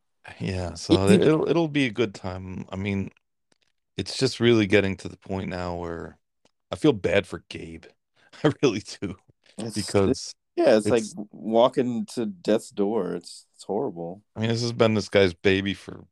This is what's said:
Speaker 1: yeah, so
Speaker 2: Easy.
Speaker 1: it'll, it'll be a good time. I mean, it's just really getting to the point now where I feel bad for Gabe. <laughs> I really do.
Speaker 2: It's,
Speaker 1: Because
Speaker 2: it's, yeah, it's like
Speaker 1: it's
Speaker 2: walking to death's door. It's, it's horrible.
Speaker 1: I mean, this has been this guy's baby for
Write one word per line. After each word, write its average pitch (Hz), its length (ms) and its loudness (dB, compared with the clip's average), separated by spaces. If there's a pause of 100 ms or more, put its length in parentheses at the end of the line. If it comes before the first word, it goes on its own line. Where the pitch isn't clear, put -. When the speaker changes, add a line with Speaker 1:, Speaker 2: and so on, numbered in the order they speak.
(400)
Speaker 1:
yeah, 92 340 -4
so 95 340 2
Speaker 2:
Easy. - 120 8
Speaker 1:
it'll, 151 280 4
it'll 165 200 2
be 143 180 0
a 120 40 -2
good 104 240 -2
time. 92 560 -10
I 92 60 -8
mean, 98 340 -4 (840)
it's - 220 -8
just 127 220 0
really 113 260 6
getting 98 320 2
to - 100 -12
the - 100 -12
point 95 320 -6
now 90 260 -6
where 85 420 -10 (540)
I - 40 -8
feel 151 160 4
bad 95 340 0
for - 220 -12
Gabe. 82 380 -14 (280)
<laughs> - 300 -14
I 151 80 4 (100)
really 117 200 2 (200)
do. 95 140 -8 (420)
Speaker 2:
It's, 107 360 -6
Speaker 1:
Because 101 120 6
Speaker 2:
it's, - 280 -2 (220)
yeah, 311 200 6
it's 104 140 2
like 117 160 2
Speaker 1:
it's - 80 -16 (160)
Speaker 2:
walking 117 840 0
to 117 120 -4
death's 104 440 -2
door. 101 440 -2
It's, - 400 -14
it's - 100 -20
horrible. 95 580 -8 (140)
Speaker 1:
I 104 40 -10
mean, 110 80 0
this 117 140 -2
has 120 100 -4
been 117 220 4
this 101 140 -2
guy's 98 260 4
baby 98 400 0
for - 380 -16